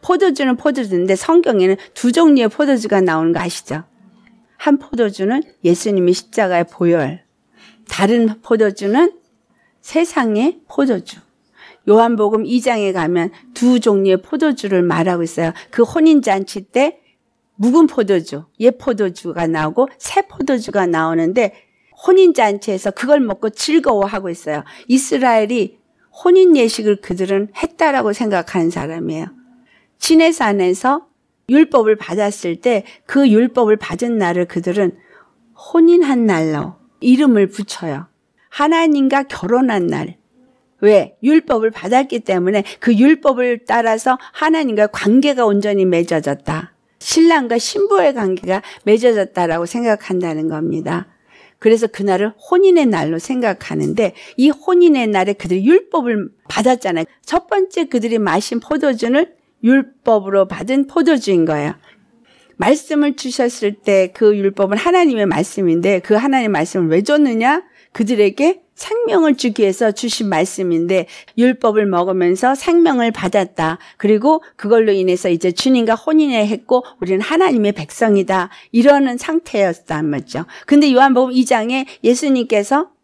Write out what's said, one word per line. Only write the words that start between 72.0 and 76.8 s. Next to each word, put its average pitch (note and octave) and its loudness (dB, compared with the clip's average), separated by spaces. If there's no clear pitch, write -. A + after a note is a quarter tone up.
생명을 C#4 0
받았다. F3+ -4
그리고 A#3 2
그걸로 A3 2
인해서 F#3 -2
이제 F3 0
주님과 A3+ 0
혼인을 C4+ 0
했고 B3 -2